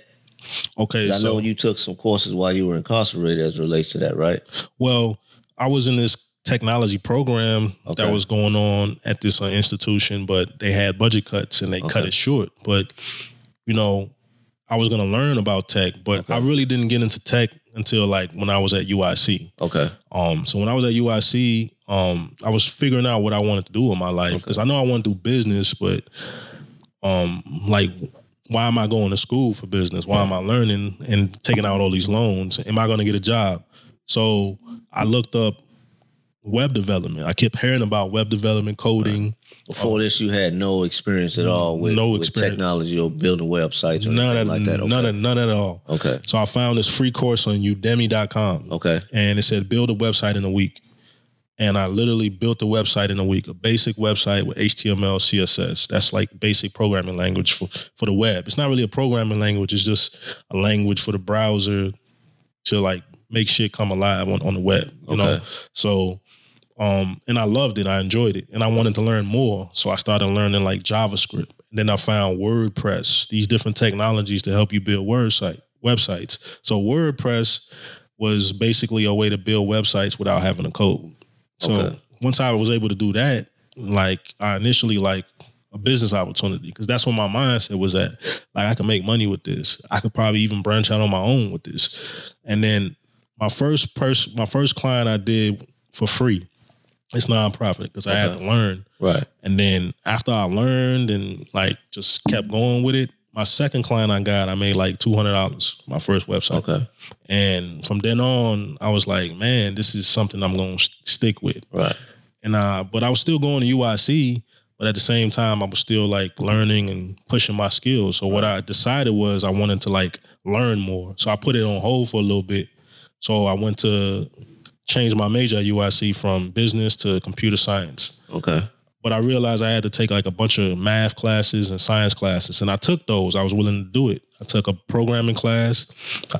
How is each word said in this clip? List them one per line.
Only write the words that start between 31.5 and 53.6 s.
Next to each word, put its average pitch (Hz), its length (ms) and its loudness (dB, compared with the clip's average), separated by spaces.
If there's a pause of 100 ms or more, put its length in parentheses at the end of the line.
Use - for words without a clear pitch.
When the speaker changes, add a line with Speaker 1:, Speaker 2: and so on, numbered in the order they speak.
Speaker 1:
out 98 160 2
all 98 100 2
these 92 180 0
loans? 101 580 0
Am 110 120 -2
I 110 80 2
gonna 110 180 0
get 104 100 2
a 101 60 -2
job? 98 420 0 (440)
So 101 520 0 (340)
I 107 120 -2
looked 117 320 0
up 110 260 0 (800)
web 123 300 0
development. 90 520 -2
I 85 60 0
kept 113 280 0
hearing 127 220 2
about 104 280 0
web 110 180 0
development, 107 480 0
coding. 107 600 0 (320)
Speaker 2:
Before 113 300 -2
Speaker 1:
Um, 107 40 2
Speaker 2:
this, 107 180 0
you 107 100 0
had 98 240 2
no 95 280 2
experience 90 560 0
at 87 80 2
all 87 320 2
with, 85 160 0
Speaker 1:
no 113 160 2
Speaker 2:
with 104 120 0
Speaker 1:
experience. 101 320 0
Speaker 2:
technology 87 440 -2
or 85 120 2
building 85 380 0
websites 85 580 0
or 113 40 0
Speaker 1:
None 120 260 2
Speaker 2:
anything - 20 2
Speaker 1:
at, 110 100 0
Speaker 2:
like 107 160 0
that? 101 220 0
Speaker 1:
none 120 200 2
Speaker 2:
Okay. - 40 0
Speaker 1:
at, 104 40 -2
none 120 240 0
at 120 120 2
all. 101 380 -2
Speaker 2:
Okay. 73 380 -2
Speaker 1:
So - 120 0
I 107 60 2
found 120 340 0
this 110 100 2
free 127 240 0
course 120 340 0
on 104 160 0
udemy 110 460 2
dot 107 220 0
com. 95 420 -2
Speaker 2:
Okay. 82 280 0 (120)
Speaker 1:
And 104 260 2
it 104 40 2
said, 101 260 0
"Build 117 220 2
a 113 40 0
website 104 400 0
in 101 100 -2
a 95 60 -2
week." 98 300 0 (800)
And 101 200 2
I 95 80 0
literally 110 420 0
built 110 320 -2
a - 40 -2
website 107 460 2
in 98 100 -2
a 95 40 0
week, 95 220 0
a - 80 -12
basic 113 400 0